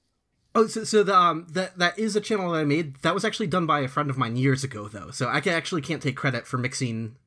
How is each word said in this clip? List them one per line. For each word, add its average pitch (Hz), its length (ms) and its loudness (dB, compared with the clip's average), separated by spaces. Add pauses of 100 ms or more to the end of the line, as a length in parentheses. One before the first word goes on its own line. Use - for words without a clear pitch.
(540)
Oh, 220 120 4
so, 220 180 -6
so 214 180 4
the, 190 140 4
um, 170 360 4
that, 185 260 -4
that 175 200 2
is 214 180 0
a 208 40 4
channel 190 320 -2
that 160 60 0
I 156 60 0
made. 147 380 0
That 165 120 2
was 196 100 0
actually 214 220 -2
done 175 200 0
by 151 140 2
a 131 80 -2
friend 147 220 0
of 127 80 -4
mine 117 180 0
years 131 280 4
ago, 110 240 -10
though. 104 220 -14
So 123 180 -2
I 139 120 0
ca-, 196 100 0
actually 165 320 -2
can't 151 200 -4
take 135 140 -2
credit 123 300 -4
for 127 120 -4
mixing 117 580 -4 (100)